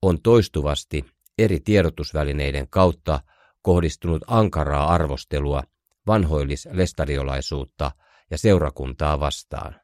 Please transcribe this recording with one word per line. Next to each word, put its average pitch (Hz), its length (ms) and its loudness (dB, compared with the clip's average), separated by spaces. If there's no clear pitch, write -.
on 90 200 2
toistuvasti 78 800 2
eri 101 220 2
tiedotusvälineiden 73 1080 0
kautta 85 520 0
kohdistunut 82 640 0
ankaraa 76 640 0
arvostelua 71 720 -2
vanhoillislestadiolaisuutta 71 1800 -2
ja 82 80 -6
seurakuntaa 76 840 0
vastaan. - 640 -8